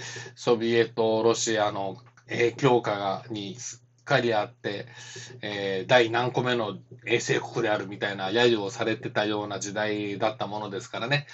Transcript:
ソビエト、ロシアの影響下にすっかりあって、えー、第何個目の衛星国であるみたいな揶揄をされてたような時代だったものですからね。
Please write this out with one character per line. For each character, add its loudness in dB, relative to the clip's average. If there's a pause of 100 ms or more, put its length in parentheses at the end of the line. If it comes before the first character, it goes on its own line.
(360)
ソ 4
ビ 0
エ 6
ト、 0
ロ 4
シ 0
ア 2
の -6 (320)
影 2
響 4
下 -2
に -6
す -14 (180)
っ -20
か 2
り 2
あ 2
っ -14
て、 -8 (540)
え -4
ー、 -12
第 8
何 0
個 0
目 0
の -2 (280)
衛 2
星 0
国 -4
で 2
あ 2
る -6
み -10
た -2
い -6
な -4
揶 6
揄 4
を -4
さ -4
れ 0
て -10
た 2
よ -2
う -6
な -6
時 -8
代 -2
だ 0
っ -12
た -6
も -6
の -8
で -8
す -16
か -8
ら -6
ね。 -2